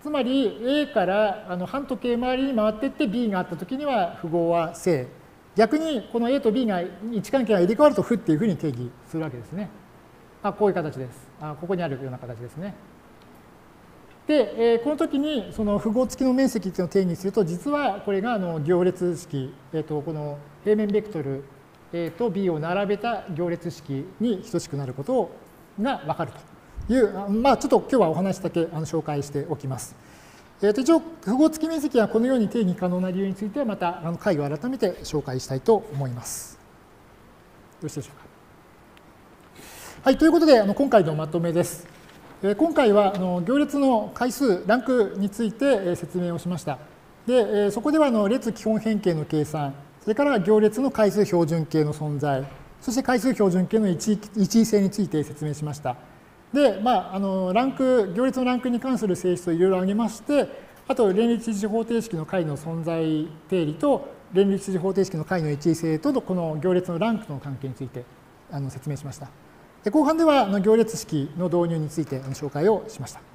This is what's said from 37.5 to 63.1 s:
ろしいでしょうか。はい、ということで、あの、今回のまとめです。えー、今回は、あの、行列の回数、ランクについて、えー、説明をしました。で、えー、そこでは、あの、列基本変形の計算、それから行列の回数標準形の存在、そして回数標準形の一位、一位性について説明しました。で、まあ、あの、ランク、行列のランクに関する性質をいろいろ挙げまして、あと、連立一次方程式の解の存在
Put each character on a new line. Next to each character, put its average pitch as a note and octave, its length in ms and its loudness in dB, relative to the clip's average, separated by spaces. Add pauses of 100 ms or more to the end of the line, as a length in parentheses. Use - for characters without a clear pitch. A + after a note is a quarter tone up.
ろ D3+ 60 -8
し - 40 -14
い - 20 -12
で C#3+ 80 -8
し - 60 -16
ょ - 60 -20
う - 60 -20
か。 - 80 -20 (1700)
は C4+ 80 6
い、 - 60 4
と D#4 80 6
い - 20 10
う D#4+ 40 8
こ E4 80 6
と D#4+ 60 6
で、 C4+ 140 10
あ G3+ 60 4
の、 G3 100 0
今 C#4 140 2
回 G#3 140 8
の D#3 120 0
ま D#3 120 -4
と E3+ 120 -2
め E3+ 120 0
で F3 120 2
す。 - 240 -8 (540)
え G3 100 0
ー、 G3+ 40 2
今 D#4+ 180 2
回 B3+ 200 6
は、 G3+ 220 6
あ F#3+ 40 -4
の、 F3+ 220 0
行 A#3 160 2
列 D4 200 0
の A#3+ 360 2
回 B3 180 -2
数、 G#3+ 340 0
ラ G#3 120 4
ン B3 40 -2
ク A#3+ 360 2
に G3 120 0
つ A#3 140 -6
い G#3+ 80 -2
て、 - 140 -2
え C#4 40 4 (220)
ー、 E3+ 40 0
説 F3 240 -6
明 F3 140 -2
を E3 40 -4
し D#3+ 100 -6
ま F3 100 -4
し - 60 -10
た。 C#3 140 -6 (500)
で、 A#3+ 60 0
え B3+ 40 6 (300)
ー、 G3 40 2
そ A3+ 100 -4
こ D4 100 0
で D#4 60 4
は、 D4+ 100 6
あ C4 40 2
の、 G#3 180 2
列 A#3 240 -2
基 - 80 -12
本 A3 180 0
変 A3 200 -2
形 F3+ 140 0
の D3+ 120 -2
計 D3+ 180 0
算、 D3 300 -4 (280)
そ - 60 -6
れ G#3+ 80 0
か C#4 80 2
ら C#4 160 2
行 G#3+ 220 4
列 G#3+ 180 2
の C4+ 100 2
回 G#3+ 220 2
数 G3+ 140 4
標 E3+ 200 2
準 D#3 200 -2
形 D#3 180 2
の D3 100 0
存 D3 240 -4
在、 C#3 280 0 (340)
そ - 120 -6
し A3 40 -2
て C4+ 80 0
回 B3+ 160 2
数 B3 140 2
標 G3 180 4
準 F3+ 160 2
形 A3 120 2
の G#3 100 2
一 F3+ 240 0
位、 G3 60 0 (180)
一 G#3+ 240 4
位 A3 40 6
性 G#3+ 160 4
に G3 80 2
つ G3+ 120 -4
い F3 80 0
て D#3 140 0
説 - 200 -8
明 D3+ 100 -4
し D3+ 120 -6
ま D3 80 -6
し - 60 -12
た。 B2 180 -6 (560)
で、 A#3+ 280 4
ま F#3+ 300 2
あ、 F#3+ 40 -8
あ G3 40 -2
の、 F#3+ 320 0
ラ A#3 140 2
ン C4+ 80 -2
ク、 B3+ 420 2
行 A#3+ 80 2
列 C4 160 0
の B3+ 60 0
ラ B3 100 2
ン B3 60 -2
ク B3+ 80 -2
に A#3+ 100 0
関 B3+ 180 -2
す A3 80 -2
る F3+ 120 2
性 F3+ 180 0
質 F3 140 -6
を - 20 2
い E3 80 0
ろ F#3 80 6
い - 40 4
ろ F#3 40 2
挙 F#3 120 0
げ G3+ 60 0
ま A3 140 0
し - 140 -8
て、 C#4+ 260 0 (400)
あ C4+ 80 -2
と、 G#3 160 4
連 A3 160 2
立 A#3 240 0
一 G3+ 80 -2
次 G#3+ 80 -2
方 A3+ 160 0
程 A#3 160 0
式 A3 160 -6
の D#3 100 -6
解 F#3 200 -2
の D3 100 -4
存 E3 300 -6
在 D#3+ 420 -2 (220)